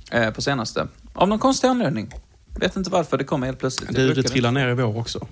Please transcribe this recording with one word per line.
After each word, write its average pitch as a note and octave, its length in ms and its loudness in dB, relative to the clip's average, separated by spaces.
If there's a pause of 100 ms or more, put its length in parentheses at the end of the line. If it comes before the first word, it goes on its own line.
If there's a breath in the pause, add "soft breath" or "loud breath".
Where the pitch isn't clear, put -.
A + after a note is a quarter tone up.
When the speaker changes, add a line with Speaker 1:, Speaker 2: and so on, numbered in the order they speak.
(120)
Speaker 1:
Eh, A2+ 200 2
på B2+ 100 -8
senaste. A#2+ 460 -2 (260)
Av - 140 2
någon G#3+ 120 2
konstig C4 280 4
anledning. A3+ 440 0 (480)
Vet - 160 -2
inte F#3 140 -4
varför E3+ 280 2
det C#3+ 60 -2
kommer C#3 240 -2
helt C3 120 -6
plötsligt. - 300 -4
Jag A#2+ 100 -4
Speaker 2:
Du, C3 80 4
det B2+ 60 4
Speaker 1:
brukar B2+ 160 0
Speaker 2:
trillar A#2+ 200 2
Speaker 1:
inte C3+ 120 2
Speaker 2:
ner B2+ 80 2
i B2 40 2
vår A#2 240 0
också. - 340 -6